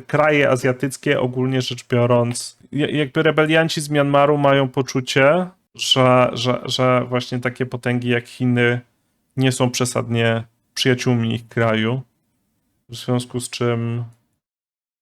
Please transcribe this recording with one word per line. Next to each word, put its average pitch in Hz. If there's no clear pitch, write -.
kraje 147
azjatyckie, 131
ogólnie 127
rzecz -
biorąc, 120
ja-, 147
jakby 151
rebelianci 156
z 147
Mianmaru 143
mają 139
poczucie, 139
że, 127
że, 120
że 127
właśnie 123
takie 123
potęgi 123
jak 120
Chiny 123
nie 131
są 127
przesadnie 117
przyjaciółmi 123
ich -
kraju, 113
w 120
związku 123
z -
czym 117